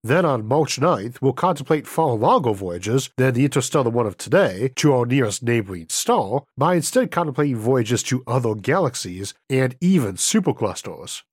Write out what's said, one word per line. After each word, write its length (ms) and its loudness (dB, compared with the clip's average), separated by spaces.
Then 220 2
on 240 0
March 320 0
ninth, 420 0
we'll 120 2
contemplate 520 0
far 280 0
longer 400 2
voyages 640 -2
than 160 2
the 100 2
interstellar 460 0
one 160 0
of 120 -6
today 600 0
to 160 4
our 120 2
nearest 380 0
neighboring 460 -2
star 540 0
by 200 2
instead 360 0
contemplating 460 -2
voyages 460 0
to 220 -4
other 300 0
galaxies 760 -4
and 320 0
even 320 2
superclusters. 1200 -4